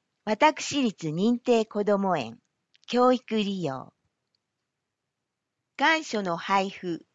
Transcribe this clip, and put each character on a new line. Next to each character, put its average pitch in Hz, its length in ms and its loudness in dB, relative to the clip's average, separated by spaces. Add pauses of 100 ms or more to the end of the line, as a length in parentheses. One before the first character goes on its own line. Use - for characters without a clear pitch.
(240)
私 285 580 0
立 196 260 -2
認 202 300 2
定 233 260 2
こ 208 200 -4
ど 202 120 2
も 190 220 0
園、 139 200 -8 (480)
教 247 280 4
育 226 220 -4
利 196 260 -2
用。 131 320 -8 (1800)
願 320 260 2
書 208 180 -4
の 175 140 -2
配 196 320 0
布、 180 460 -8